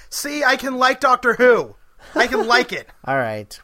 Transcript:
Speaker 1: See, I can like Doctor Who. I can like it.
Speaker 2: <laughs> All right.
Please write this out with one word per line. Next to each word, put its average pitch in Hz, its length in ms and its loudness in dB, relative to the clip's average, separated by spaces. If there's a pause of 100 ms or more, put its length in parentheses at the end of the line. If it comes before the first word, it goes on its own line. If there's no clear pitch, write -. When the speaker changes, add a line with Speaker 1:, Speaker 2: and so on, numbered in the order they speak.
Speaker 1:
See, 285 360 -8
I 262 120 2
can 262 220 -8
like 262 220 0
Doctor 254 340 2
Who. 226 400 4 (400)
I 240 120 2
can 226 200 -2
like 240 260 2
it. 143 240 -12
Speaker 2:
<laughs> - 80 -20
All 135 120 -4
right. 107 460 -6